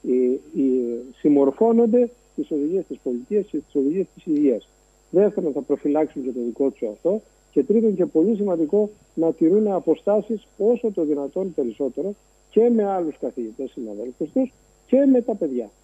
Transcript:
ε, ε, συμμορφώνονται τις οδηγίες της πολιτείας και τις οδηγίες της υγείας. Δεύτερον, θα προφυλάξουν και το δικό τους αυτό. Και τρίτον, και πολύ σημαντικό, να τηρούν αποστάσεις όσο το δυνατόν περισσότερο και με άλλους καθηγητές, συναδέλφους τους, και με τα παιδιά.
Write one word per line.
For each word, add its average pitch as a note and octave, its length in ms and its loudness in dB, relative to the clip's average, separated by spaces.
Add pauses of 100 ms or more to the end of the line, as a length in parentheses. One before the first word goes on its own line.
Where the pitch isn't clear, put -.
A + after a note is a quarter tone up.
ε, - 40 -2 (500)
ε, C3+ 80 2 (500)
συμμορφώνονται A3+ 880 4 (260)
τις - 160 -8
οδηγίες D#3+ 360 -2
της C3 160 -12
πολιτείας C3+ 420 -4
και D#3+ 120 -8
τις - 180 -10
οδηγίες D3+ 380 0
της - 120 -20
υγείας. D3 420 0 (420)
Δεύτερον, F#3 440 2
θα C3+ 80 -4
προφυλάξουν D3 640 -2
και B2+ 80 -4
το B2 140 -8
δικό B2+ 240 -2
τους A#2 200 -6
αυτό. F3 320 -2 (300)
Και D3 120 0
τρίτον, G#3+ 320 2
και F3 100 0
πολύ F3 300 2
σημαντικό, G3 540 0 (240)
να D#3+ 200 0
τηρούν F#3+ 340 2
αποστάσεις G3+ 800 -2 (100)
όσο A3+ 340 0
το F#3 120 -4
δυνατόν D3+ 500 -4
περισσότερο C#3+ 600 -4 (360)
και A3+ 200 4
με G#3 220 2
άλλους F3 280 -4
καθηγητές, B2+ 520 -8
συναδέλφους A#2+ 600 -10
τους, C4 220 -2 (340)
και B3 100 4 (140)
με B3+ 100 4
τα A#3 140 -4
παιδιά. B2+ 340 -6 (140)